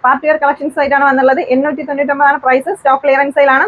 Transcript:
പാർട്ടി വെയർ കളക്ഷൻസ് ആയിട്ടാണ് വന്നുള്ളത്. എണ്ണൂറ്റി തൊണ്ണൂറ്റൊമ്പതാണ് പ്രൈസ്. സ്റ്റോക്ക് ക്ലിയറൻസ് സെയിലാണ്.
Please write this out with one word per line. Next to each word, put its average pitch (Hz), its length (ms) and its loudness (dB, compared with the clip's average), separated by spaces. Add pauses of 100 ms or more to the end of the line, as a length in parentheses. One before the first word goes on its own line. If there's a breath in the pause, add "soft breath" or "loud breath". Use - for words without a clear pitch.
പാർട്ടി 262 220 0
വെയർ 311 160 0
കളക്ഷൻസ് 285 380 -4
ആയിട്ടാണ് 277 280 0
വന്നുള്ളത്. 269 300 2 (160)
എണ്ണൂറ്റി 285 340 -2
തൊണ്ണൂറ്റൊമ്പതാണ് 277 560 0
പ്രൈസ്. 262 340 0
സ്റ്റോക്ക് 269 260 0
ക്ലിയറൻസ് 277 320 0
സെയിലാണ്. 277 320 2